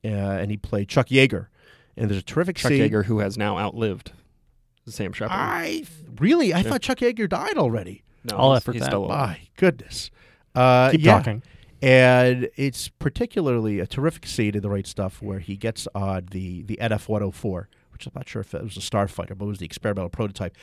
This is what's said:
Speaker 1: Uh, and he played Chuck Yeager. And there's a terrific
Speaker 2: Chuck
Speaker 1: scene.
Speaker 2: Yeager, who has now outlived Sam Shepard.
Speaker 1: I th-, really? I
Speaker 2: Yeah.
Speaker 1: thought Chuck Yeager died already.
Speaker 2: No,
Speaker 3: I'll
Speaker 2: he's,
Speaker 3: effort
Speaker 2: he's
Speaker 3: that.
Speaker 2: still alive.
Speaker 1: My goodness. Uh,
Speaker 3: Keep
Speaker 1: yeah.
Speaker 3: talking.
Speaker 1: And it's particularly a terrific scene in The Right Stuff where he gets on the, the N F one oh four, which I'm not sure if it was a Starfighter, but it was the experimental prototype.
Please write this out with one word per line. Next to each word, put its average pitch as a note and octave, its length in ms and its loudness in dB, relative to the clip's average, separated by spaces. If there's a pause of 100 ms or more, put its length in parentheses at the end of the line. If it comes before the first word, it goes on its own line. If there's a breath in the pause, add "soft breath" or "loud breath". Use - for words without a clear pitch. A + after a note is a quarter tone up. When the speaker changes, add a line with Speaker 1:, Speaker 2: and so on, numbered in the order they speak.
Speaker 1:
Uh, A2 60 -8
and G2 420 -2
he G#2+ 60 -2
played G2+ 320 -4
Chuck - 220 0
Yeager. C3 380 4 (500 soft breath)
And G#2+ 120 -2
there's G2 120 -2
a - 20 -14
terrific F3 320 -2
Speaker 2:
Chuck - 160 -2
Speaker 1:
scene. A#2 180 4
Speaker 2:
Yeager, G#2+ 140 0
who G#2+ 160 0
has G2+ 180 -2
now G2+ 200 -2
outlived G#2 560 -4 (760)
Sam A2 240 -8
Shepard. A2 240 -6
Speaker 1:
I - 320 -4
th-, - 220 -8 (320)
really? A#3+ 320 4
I F3 60 2
Speaker 2:
Yeah. G#3+ 100 0
Speaker 1:
thought C4 120 -2
Chuck - 180 -2
Yeager A#3 280 0
died D4 300 -2
already. A2 460 -2 (200)
Speaker 2:
No, A2 140 -6
Speaker 3:
I'll C3+ 160 6
Speaker 2:
he's, A#2+ 80 4
Speaker 3:
effort A#2+ 140 -4
Speaker 2:
he's A#2+ 80 -2
Speaker 3:
that. C3+ 80 0
Speaker 2:
still G2+ 120 0
alive. A2 280 -2
Speaker 1:
My - 80 -12 (180)
goodness. - 520 0 (460 soft breath)
Uh, B2+ 360 6
Speaker 3:
Keep D#3 100 4
Speaker 1:
yeah. A#2 100 8
Speaker 3:
talking. G#2+ 320 2 (380 soft breath)
Speaker 1:
And B2+ 760 6
it's C#3 320 -4
particularly B2 920 -2
a F2+ 40 -2
terrific D#3 400 -4
scene G#2 300 -2
in G#2 60 -2
The G2+ 80 -6
Right G2+ 180 -4
Stuff - 340 -8
where G2 180 -8
he G2 180 -10
gets A2 360 -6
on F#2+ 380 -4
the, F#2 320 -8
the G#2+ 160 -8
N A2 140 -2
F - 160 -6
one C3 120 0
oh F#2+ 100 -4
four, F#2 360 -8 (240)
which - 160 -18
I'm - 80 -16
not - 140 -12
sure A2+ 100 -10
if - 140 -10
it E2+ 100 -8
was G2+ 140 -12
a - 20 -12
Starfighter, G2 580 -4
but G2+ 60 -10
it G#2 60 -6
was G2+ 100 -8
the F2+ 60 -10
experimental G2 420 -6
prototype. G2+ 560 -6